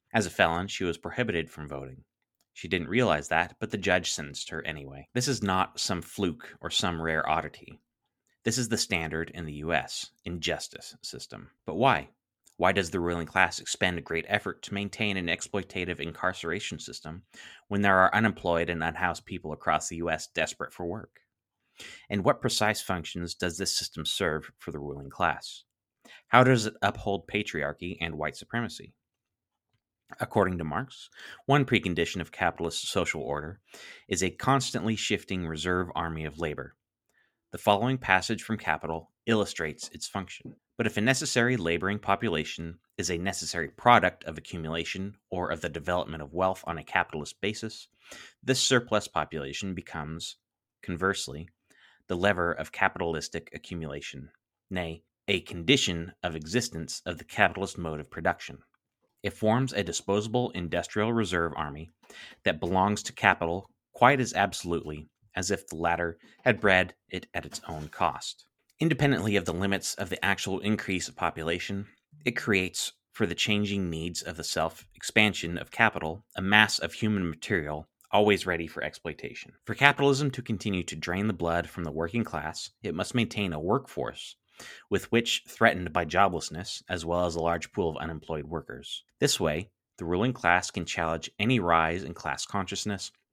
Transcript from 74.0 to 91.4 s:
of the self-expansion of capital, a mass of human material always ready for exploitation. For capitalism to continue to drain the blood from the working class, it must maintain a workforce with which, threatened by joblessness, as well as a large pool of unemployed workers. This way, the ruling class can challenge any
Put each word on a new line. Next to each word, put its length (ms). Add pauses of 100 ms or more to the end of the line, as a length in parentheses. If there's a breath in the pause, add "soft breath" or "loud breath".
of 160
the 60
self-expansion 1120
of 140
capital, 520 (120)
a 60
mass 380
of 140
human 360
material 600 (220)
always 340
ready 220
for 160
exploitation. 720 (120)
For 80
capitalism 580
to 100
continue 420
to 120
drain 320
the 60
blood 360
from 140
the 80
working 320
class, 460 (140)
it 120
must 200
maintain 360
a 80
workforce 760 (540 loud breath)
with 220
which, 360
threatened 440
by 140
joblessness, 840
as 180
well 200
as 100
a 60
large 320
pool 160
of 80
unemployed 480
workers. 580 (160)
This 200
way, 300 (280)
the 80
ruling 280
class 380
can 140
challenge 520
any 220